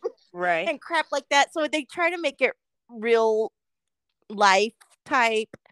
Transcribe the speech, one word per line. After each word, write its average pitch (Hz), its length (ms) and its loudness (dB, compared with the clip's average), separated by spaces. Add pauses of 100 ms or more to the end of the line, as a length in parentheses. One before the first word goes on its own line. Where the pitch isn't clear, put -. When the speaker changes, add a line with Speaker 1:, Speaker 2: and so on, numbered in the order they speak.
(340)
Speaker 1:
Right. 175 360 -2
Speaker 2:
and 285 100 -8
crap 320 320 -4
like 277 200 -6
that. 277 220 2
So 302 140 -2
they 302 160 -2
try 339 280 -4
to 359 60 -8
make 285 240 -4
it 254 120 0 (360)
real 226 600 0 (800)
life 202 440 2 (300)
type, 226 460 0 (220)